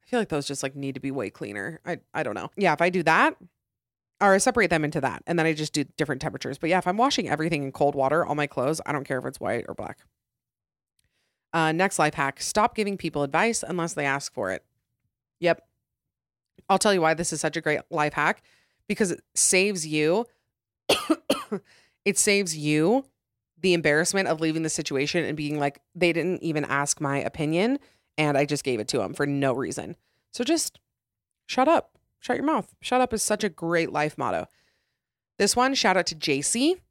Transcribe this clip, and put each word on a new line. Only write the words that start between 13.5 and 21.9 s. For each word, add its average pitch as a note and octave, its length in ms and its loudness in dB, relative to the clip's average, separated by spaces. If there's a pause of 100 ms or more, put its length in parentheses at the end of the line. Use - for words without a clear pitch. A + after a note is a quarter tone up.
unless E3 320 -4
they D3 120 -2
ask C#3 260 -4
for G2 180 -4
it. F2+ 140 -6 (760)
Yep. E3+ 260 0 (1040)
I'll F#3+ 100 4
tell G3+ 160 4
you F3 80 2
why D#3+ 120 4
this E3 180 -4
is D#3 80 -6
such D#3 160 -2
a D#3+ 40 -2
great D3+ 300 -2
life D3+ 240 0
hack, D#3 280 0 (460)
because G3+ 240 0
it - 80 -6 (140)
saves F#3 520 2
you, D#3 400 2 (640)
<coughs> - 1160 -4